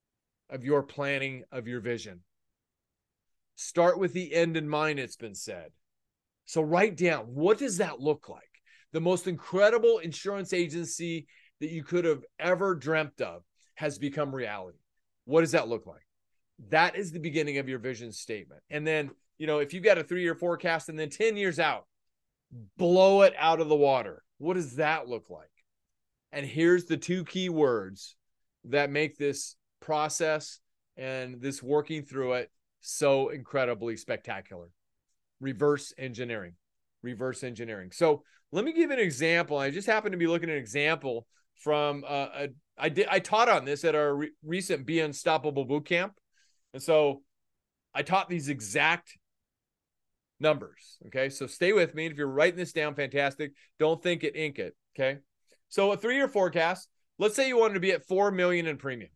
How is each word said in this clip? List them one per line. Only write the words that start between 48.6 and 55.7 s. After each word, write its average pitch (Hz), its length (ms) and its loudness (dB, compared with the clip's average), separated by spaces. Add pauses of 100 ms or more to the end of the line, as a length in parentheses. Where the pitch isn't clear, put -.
numbers. - 680 -2
Okay. 131 220 -2
So 131 200 -8
stay 180 240 0
with 170 220 4
me. 156 120 -6
If 156 100 -8
you're 143 120 -4
writing 156 280 4
this 180 160 -8
down, 151 220 -2
fantastic. 139 580 -2 (260)
Don't 160 220 2
think 170 220 -2
it, 151 140 -4
ink 151 240 -6
it. 90 160 -8 (200)
Okay. 139 220 0 (500)
So 202 240 2